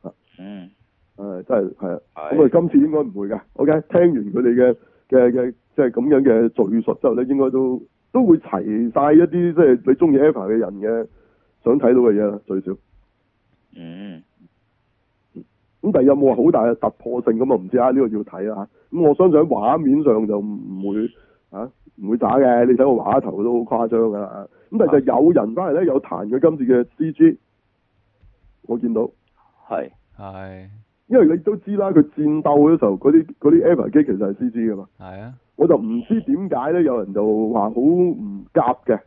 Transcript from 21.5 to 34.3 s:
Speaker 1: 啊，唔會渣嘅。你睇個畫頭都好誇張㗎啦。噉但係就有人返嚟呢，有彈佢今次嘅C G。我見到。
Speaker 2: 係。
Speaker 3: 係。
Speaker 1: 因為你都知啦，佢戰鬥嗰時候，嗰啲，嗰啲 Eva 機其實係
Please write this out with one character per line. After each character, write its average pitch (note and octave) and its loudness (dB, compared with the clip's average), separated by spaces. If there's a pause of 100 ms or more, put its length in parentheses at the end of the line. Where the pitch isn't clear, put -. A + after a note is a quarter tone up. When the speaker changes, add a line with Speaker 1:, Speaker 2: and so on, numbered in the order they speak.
Speaker 1:
啊， A#2+ -12 (320)
唔 G2 -10
會 A#2+ -2
渣 A#2 0
嘅。 A#2+ 4
你 B2+ 2
睇 A#2+ 2
個 B2+ 2
畫 B2 0
頭 G2+ -8
都 A#2+ -2
好 A#2 -4
誇 A2 -6
張 A#2 0
㗎 G#2 -2
啦。 G2+ -12 (240)
噉 - -10
但 F#3+ 2
係 D3 4
就 B2+ -2
有 D3 4
人 A2+ 2
返 F3+ -4
嚟 - -2
呢， F3+ 0
有 C3+ 0
彈 F2+ -10
佢 B2+ -4
今 D#3+ 2 (100)
次 B2+ 2
嘅 B2 2 (140)
C D#3 -4
G。 - 4 (1300)
我 A#2 -4
見 A#2 -4
到。 A2 -2 (580)
Speaker 2:
係。 D#2 -8 (280)
Speaker 3:
係。 F#2+ -16 (400)
Speaker 1:
因 B3+ 2
為 G3+ 6
你 E3 2
都 G#3 -2
知 G3+ -8
啦， G3 -2
佢 D#3+ 4
戰 D3+ -2
鬥 - -
嗰 D3 4
時 A#2+ 0
候， G2+ 2
嗰 C#3 0
啲， D#3 4 (140)
嗰 C#3+ 2
啲 E3+ 4
Eva C3 0
機 D3 4
其 C3+ -2
實 F#2+ -2
係 G2+ -4